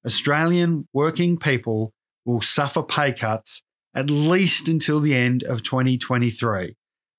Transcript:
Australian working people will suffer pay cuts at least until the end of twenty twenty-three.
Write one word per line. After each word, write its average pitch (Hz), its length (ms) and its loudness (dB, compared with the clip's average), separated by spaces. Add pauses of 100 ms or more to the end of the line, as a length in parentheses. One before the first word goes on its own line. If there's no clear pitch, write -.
Australian 160 880 0
working 160 460 0
people 113 540 -2 (320)
will 120 180 -2
suffer 147 400 0
pay 143 300 -2
cuts - 500 -4 (320)
at 135 160 -2
least 156 580 2
until 151 320 2
the 147 140 2
end 123 300 2
of 117 180 -4
twenty 127 340 0
twenty-three. 117 800 -2 (440)